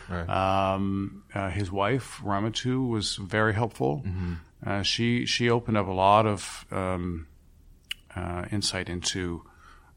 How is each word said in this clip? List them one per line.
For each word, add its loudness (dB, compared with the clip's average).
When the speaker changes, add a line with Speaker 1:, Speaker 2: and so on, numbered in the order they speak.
Speaker 1:
right. -4
Speaker 2:
Um, 0
uh, -2
his -4
wife, -2
Ramatu, 0
was -2
very 2
helpful. 0
Speaker 1:
Mm-hmm. -2
Speaker 2:
Uh, -2
she, 2
she 2
opened 2
up 2
a -4
lot 8
of, -2
um, -2
uh, -4
insight -2
into -4